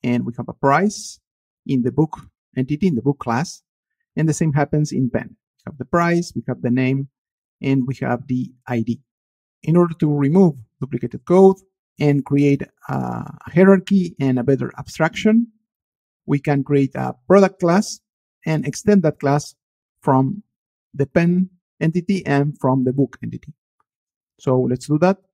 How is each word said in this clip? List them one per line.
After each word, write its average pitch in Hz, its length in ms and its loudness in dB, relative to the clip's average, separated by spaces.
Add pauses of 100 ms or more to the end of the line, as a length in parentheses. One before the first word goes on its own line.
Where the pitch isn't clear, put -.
and 120 220 -2
we 120 120 -8
have 120 120 -10
a 120 40 -14
price 156 640 0 (460)
in 131 180 -2
the 123 80 -2
book 147 280 -2 (360)
entity, 147 320 -2
in 160 80 0
the 110 60 -2
book 139 180 -2
class. 127 420 -6 (540)
And 156 120 0
the 156 60 0
same 156 200 -2
happens 147 380 0
in 127 180 -2
pen. - 200 -6
We - 420 -20
have 151 60 -18
the - 80 -10
price, 170 500 -2
we 123 120 -8
have 127 140 -6
the 123 100 -2
name, 131 380 -2 (520)
and 135 240 0
we 131 160 -6
have 123 260 -4
the 127 240 -6 (160)
I 123 140 -4
D. 117 200 -6 (600)
In 156 120 0
order 175 200 2
to 151 160 0
remove 147 440 2 (240)
duplicated 127 460 -8
code 190 320 6 (420)
and 143 240 2
create 143 380 2 (280)
a 123 360 -6 (260)
hierarchy 190 680 4
and 131 200 2
a 120 40 -4
better 131 340 0
abstraction, 214 720 0 (760)
we 139 140 0
can 143 240 -2
create 139 320 0
a 127 200 -6 (120)
product 190 320 4
class 180 400 0 (460)
and 156 200 -2
extend 190 380 0
that 151 160 -2
class 139 360 -2 (460)
from 135 420 0 (500)
the 139 120 -2
pen 175 440 0 (320)
entity 175 440 -2
and 143 340 0
from 131 240 0
the 127 100 -2
book 135 300 -2
entity. 117 300 -12 (840)
So 127 220 0
let's 127 260 -4
do 147 120 0
that. 185 180 2 (160)